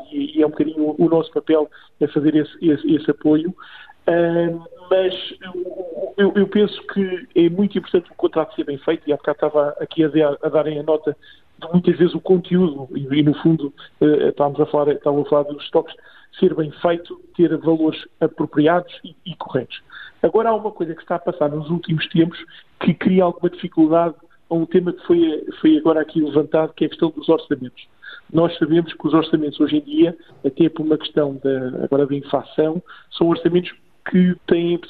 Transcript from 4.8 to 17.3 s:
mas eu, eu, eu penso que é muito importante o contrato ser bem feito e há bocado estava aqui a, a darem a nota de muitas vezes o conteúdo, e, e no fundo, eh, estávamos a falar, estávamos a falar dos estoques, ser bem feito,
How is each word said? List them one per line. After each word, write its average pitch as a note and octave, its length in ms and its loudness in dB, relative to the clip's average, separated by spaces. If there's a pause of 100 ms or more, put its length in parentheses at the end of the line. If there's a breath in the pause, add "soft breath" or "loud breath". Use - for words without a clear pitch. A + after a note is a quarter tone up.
mas F#3 240 0 (300)
eu, F3+ 760 -12
eu, G3 180 2
eu G3 120 2
penso G#3 400 0
que F#3 480 -4
é E3+ 140 6
muito G3 280 -2
importante - 320 -2
o - 60 -20
contrato D#3+ 400 -4
ser D#3+ 80 -4
bem C#3+ 160 -8
feito - 280 -4
e D3 60 0
há C#3 40 -2
bocado - 180 -4
estava D3 440 0
aqui D#3+ 240 -2
a, D3 380 2
a D#3 80 -2
darem D3 300 0
a D3 40 -8
nota D3+ 320 -2 (440 soft breath)
de - 120 -14
muitas F3 260 2
vezes E3 180 2
o E3+ 40 -6
conteúdo, F3 760 0
e, C#3+ 60 -6 (180)
e D3 40 4
no D3 180 4
fundo, D#3+ 320 2 (280 loud breath)
eh, D3+ 280 4
estávamos C#3+ 300 -2
a D3+ 80 2
falar, D3 260 0
estávamos C#3+ 340 -2
a - 20 -18
falar D3 140 2
dos D3 200 -10
estoques, - 300 -2 (460 soft breath)
ser - 160 4
bem D3+ 160 -4 (100)
feito, E3+ 380 -4 (160)